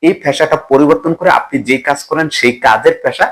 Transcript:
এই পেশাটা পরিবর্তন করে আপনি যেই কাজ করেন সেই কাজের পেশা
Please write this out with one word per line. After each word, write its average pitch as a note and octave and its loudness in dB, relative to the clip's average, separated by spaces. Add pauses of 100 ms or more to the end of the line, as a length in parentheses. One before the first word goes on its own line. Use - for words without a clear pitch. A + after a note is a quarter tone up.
এই E3 2
পেশাটা D3 -2 (120)
পরিবর্তন D3 2
করে - 0
আপনি C3+ -2
যেই B2+ -2
কাজ C#3+ -2
করেন D#3 -4 (120)
সেই A#2+ 0
কাজের A#2+ 2
পেশা C#3+ -2